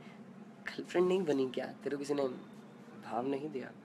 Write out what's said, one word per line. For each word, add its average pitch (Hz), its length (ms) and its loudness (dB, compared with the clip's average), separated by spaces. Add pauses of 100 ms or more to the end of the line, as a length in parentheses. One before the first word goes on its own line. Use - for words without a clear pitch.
(680)
girlfriend - 400 4
नहीं 185 140 6
बनी 139 320 4
क्या? 127 120 0
तेरे - 300 -2
को 139 40 -2
किसी 143 140 2
ने 143 80 4 (840)
भाव 117 220 0
नहीं 139 240 0
दिया?" 127 200 -4 (140)